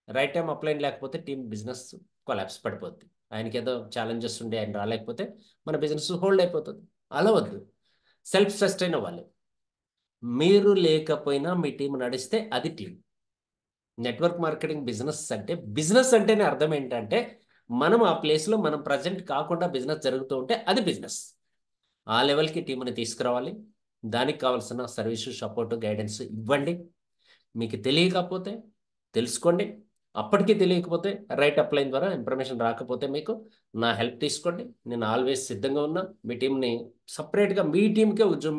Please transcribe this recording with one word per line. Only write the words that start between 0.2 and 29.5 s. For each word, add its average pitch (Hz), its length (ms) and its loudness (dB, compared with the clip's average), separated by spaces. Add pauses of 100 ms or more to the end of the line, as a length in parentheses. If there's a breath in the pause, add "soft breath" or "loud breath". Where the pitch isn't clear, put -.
టైమ్ 160 180 -2
అప్లైన్ 151 320 -2
లేకపోతే 135 400 -6
టీమ్ 139 160 -8 (100)
బిజినెస్ 110 300 -8 (460)
కొలాప్స్ 101 360 -4
పడిపోద్ది. 90 420 -8 (280)
ఆయనకి 110 280 -6
ఏదో 127 120 -2 (220)
ఛాలెంజెస్ 113 480 -4
ఉండి 113 160 -4
ఆయన 104 200 -4
రాలేకపోతే 113 460 -4 (400 soft breath)
మన 151 180 -2
బిజినెస్ 151 240 -2 (140)
హోల్డ్ 190 220 6
అయిపోతుంది. - 380 -4 (380)
అలా 214 180 6
వద్దు, - 220 -2 (720)
సెల్ఫ్ 196 300 4
సస్టైన్ 180 380 2
అవ్వాలి. 87 240 -8 (1160)
మీరు 196 340 8 (140)
లేకపోయినా 151 640 2 (100)
మీ 143 100 -2 (100)
team 139 100 -2 (140)
నడిస్తే 127 320 -2 (200)
అది - 220 -2
team. 90 120 -12 (1160)
Network 170 400 0
marketing 151 420 -4
business 127 340 -4 (140)
అంటే, 104 160 -6 (240)
business 233 420 6
అంటేనే 214 300 4
అర్థం 147 300 2
ఏంటంటే 120 400 -2 (640 loud breath)
మనం 226 260 6
ఆ 156 140 2
ప్లేస్లో 156 420 2
మనం 147 240 0
present 165 340 -2 (100)
కాకుండా 165 340 0 (100)
business 147 300 -2
జరుగుతూ 131 340 -2
ఉంటే 131 140 0 (160)
అది 240 180 2
business. - 320 -8 (960)
ఆ - 100 4
లెవెల్కి 156 400 0
టీంని 127 320 -6
తీసుకురావాలి. 123 540 -2 (600)
దానికి 139 280 0
కావాల్సిన 127 380 0 (160)
service, 113 280 -4 (160)
support, 110 320 -4 (120)
guidance 107 420 -4
ఇవ్వండి. 139 480 0 (840 soft breath)
మీకు 113 160 -4 (100)
తెలియకపోతే 180 680 2 (640)
తెలుసుకోండి, 170 500 2 (560)